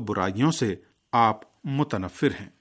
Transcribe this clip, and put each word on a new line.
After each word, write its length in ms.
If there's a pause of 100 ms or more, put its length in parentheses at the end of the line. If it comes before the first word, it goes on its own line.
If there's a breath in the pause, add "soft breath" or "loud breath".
برائیوں 460
سے 220 (380 soft breath)
آپ 260 (340)
متنفر 680
ہیں 100 (100)